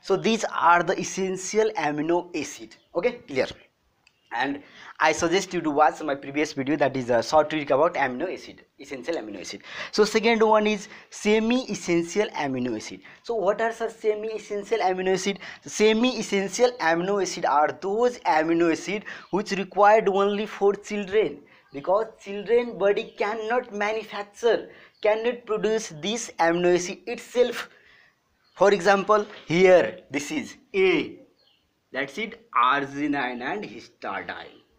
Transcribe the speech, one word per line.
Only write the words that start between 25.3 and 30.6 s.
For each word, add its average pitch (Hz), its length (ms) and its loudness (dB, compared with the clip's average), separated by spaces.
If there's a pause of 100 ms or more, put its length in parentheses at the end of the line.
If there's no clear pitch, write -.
produce 214 560 -2
this 208 380 -6
amino 175 360 4
acid 175 300 -2
itself. 240 640 -2 (840)
For 196 160 6
example, 202 540 4 (220)
here 170 520 6 (120)
this 143 200 -6
is 127 240 -6 (200)